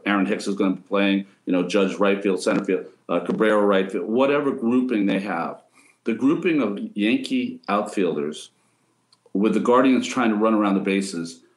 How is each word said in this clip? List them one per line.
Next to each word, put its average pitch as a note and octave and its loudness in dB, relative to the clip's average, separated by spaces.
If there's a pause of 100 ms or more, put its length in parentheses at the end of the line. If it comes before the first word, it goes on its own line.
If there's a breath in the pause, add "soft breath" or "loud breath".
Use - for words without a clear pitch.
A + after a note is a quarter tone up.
Aaron G2 2
Hicks G2 -4
is G2 -4
gonna F#2+ 0
be F#2 -8
playing, G2 0 (220 soft breath)
you F#2 0
know, F2 0
Judge F#2+ 0
right G2 2
field, F#2 0
center G2 0
field, F#2 0 (240 loud breath)
uh, F2 0
Cabrera G#2 2
right F#2+ 2
field, F#2 -6
whatever C#3 2
grouping A#2+ 0
they G2 0
have, E2+ -6 (420 soft breath)
the A#2 -2
grouping D3+ 0
of G2+ -2 (160)
Yankee B2+ -2
outfielders F2 -4 (840)
with G2+ 2
the G#2+ 0
Guardians B2+ 4
trying A#2+ 0
to G#2 0
run A2 2
around G#2 2
the F#2+ 0
bases F#2+ -4 (140 soft breath)